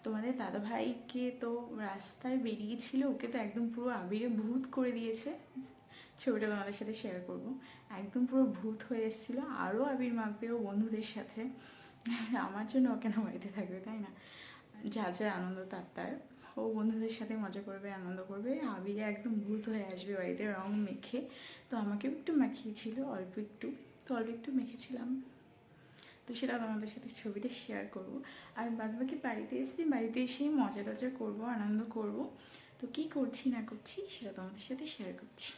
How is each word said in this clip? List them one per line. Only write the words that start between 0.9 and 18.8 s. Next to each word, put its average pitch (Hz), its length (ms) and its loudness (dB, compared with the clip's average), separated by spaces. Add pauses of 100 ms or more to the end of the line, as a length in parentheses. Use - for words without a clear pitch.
তো 240 380 -2
রাস্তায় 214 600 -2
বেরিয়েছিল, 226 640 2
ওকে 262 240 2
তো 233 100 0
একদম 226 320 2
পুরো 240 200 0
আবিরে 214 380 2
ভূত 233 440 4
করে 254 200 4
দিয়েছে। 226 420 0 (880)
ছবিটা 214 300 4
তোমাদের 202 240 0
সাথে 214 200 -2
শেয়ার 185 340 -4
করব। 185 260 -4 (360)
একদম 202 360 0
পুরো 254 200 8
ভূত 220 440 0
হয়ে 226 160 2
এসেছিলো। 240 440 0
আরও 202 340 2
আবির 254 300 2
মাখবে 226 380 0
ও 233 60 2
বন্ধুদের 214 440 2
সাথে, 220 420 -6 (920)
আমার 196 300 0
জন্য 254 220 8
ও 220 60 6
কেন 220 220 2
বাড়িতে 185 380 0
থাকবে, 185 300 -2
তাই 220 120 -4
না? 202 100 -4 (800)
যার 208 280 2
যার 208 160 2
আনন্দ 185 400 -2
তার 180 140 -6 (120)
তার। 196 240 -4 (380)
ও 220 160 2
বন্ধুদের 220 360 4
সাথে 220 260 -4
মজা 202 260 -2
করবে, 196 320 -6
আনন্দ 185 340 -4
করবে, 226 340 0
আবিরে 202 400 -2